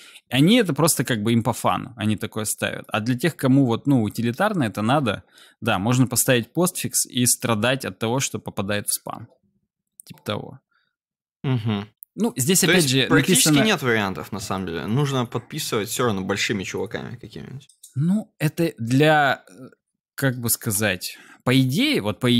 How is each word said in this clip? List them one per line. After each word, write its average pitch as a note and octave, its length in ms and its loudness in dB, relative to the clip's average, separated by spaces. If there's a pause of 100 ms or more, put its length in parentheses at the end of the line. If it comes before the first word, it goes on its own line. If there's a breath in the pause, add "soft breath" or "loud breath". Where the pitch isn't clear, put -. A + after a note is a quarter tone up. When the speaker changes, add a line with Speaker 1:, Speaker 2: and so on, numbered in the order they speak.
(300 loud breath)
Speaker 1:
они D#3+ 280 4
это F3 160 2
просто D3+ 300 0
как A2+ 180 -2
бы A2+ 120 2
им A#2 100 2
по B2 80 0
фану, G2+ 440 -2
они G#2+ 200 0
такое A2 300 -6
ставят. - 420 -6
А A2 120 -2
для B2 180 -2
тех, D#3+ 180 -2
кому C3+ 300 4
вот, A2+ 220 -2
ну, C3+ 160 4
утилитарно B2+ 600 -2
это G#2 180 -4
надо, A2 420 0 (380 soft breath)
да, G#2+ 160 0
можно B2 300 2
поставить A#2+ 460 0
постфикс - 520 -2
и B2 200 0
страдать A#2 600 0
от F#2+ 120 -10
того, A#2 220 -2
что - 200 -6
попадает G#2 480 -6
в - 60 -2
спам. - 340 -10 (800)
Типа - 180 -20
того. - 360 -8 (840)
Speaker 2:
Мгм. A2 440 -2 (280)
Speaker 1:
Ну, A#2 200 -2
здесь D3+ 240 2
Speaker 2:
То F#3+ 60 2
Speaker 1:
опять E3+ 180 4
Speaker 2:
есть C3+ 60 0
Speaker 1:
же C3 180 2
Speaker 2:
практически D#3+ 400 4
Speaker 1:
написано D3+ 180 4
Speaker 2:
нет - 160 0
вариантов, G#2 500 -2
на G2 80 -6
самом F#2+ 260 -6
деле. E2 200 -6
Нужно C3 400 0
подписывать A#2+ 640 -6
всё - 160 -2
равно G2+ 160 0
большими F#2+ 420 -2
чуваками F#2+ 520 -8
какими-нибудь. - 520 -16 (280)
Speaker 1:
Ну, F3 420 0
это D#3 400 -2
для, C3+ 720 4
э, - 40 -20 (640)
как B2+ 240 -2
бы A#2 100 -2
сказать... G#2 680 -2 (260 loud breath)
По B2+ 160 4
идее, F3+ 420 2
вот G#2 180 -4
по B2+ 80 2 (120)